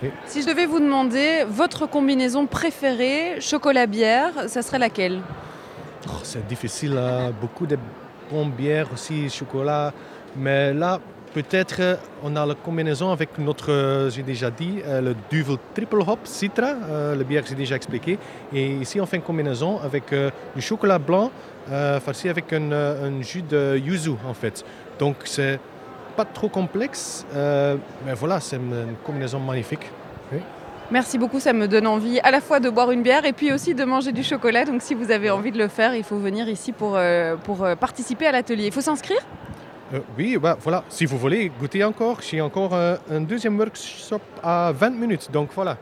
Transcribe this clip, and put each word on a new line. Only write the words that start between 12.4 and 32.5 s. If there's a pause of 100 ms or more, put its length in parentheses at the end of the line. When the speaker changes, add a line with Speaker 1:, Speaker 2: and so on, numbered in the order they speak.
Speaker 1:
la
combinaison
avec
notre,
euh,
j'ai
déjà
dit, (100)
euh,
le (160)
Duvel (160)
Triple
Hop
Citra, (140)
euh,
le
bière
que
j'ai
déjà
expliqué. (340)
Et
ici,
on
fait
une
combinaison
avec,
euh, (260)
du
chocolat
blanc, (400)
euh,
farci
avec
un,
euh,
un
jus
de
yuzu, (180)
en
fait. (360)
Donc,
c'est (560)
pas
trop
complexe,
euh, (280)
mais
voilà,
c'est
une,
une
combinaison
magnifique. (420)
Oui. (500)
Speaker 2:
Merci
beaucoup,
ça
me
donne
envie
à
la
fois